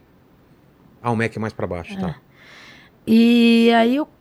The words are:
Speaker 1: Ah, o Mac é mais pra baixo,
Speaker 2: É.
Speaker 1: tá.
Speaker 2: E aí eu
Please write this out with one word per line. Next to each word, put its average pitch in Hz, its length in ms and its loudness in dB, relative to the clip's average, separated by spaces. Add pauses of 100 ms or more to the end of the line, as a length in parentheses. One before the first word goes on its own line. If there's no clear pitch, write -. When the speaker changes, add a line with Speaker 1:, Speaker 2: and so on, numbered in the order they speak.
(1040)
Speaker 1:
Ah, 120 80 -4
o 113 60 -2
Mac 113 180 -4
é 110 40 -12
mais 110 120 -8
pra 104 160 -10
baixo, 87 260 -12
Speaker 2:
É. 190 60 -14
Speaker 1:
tá. 190 160 -8 (880)
Speaker 2:
E 233 720 4
aí 233 220 0
eu 311 100 -4 (140)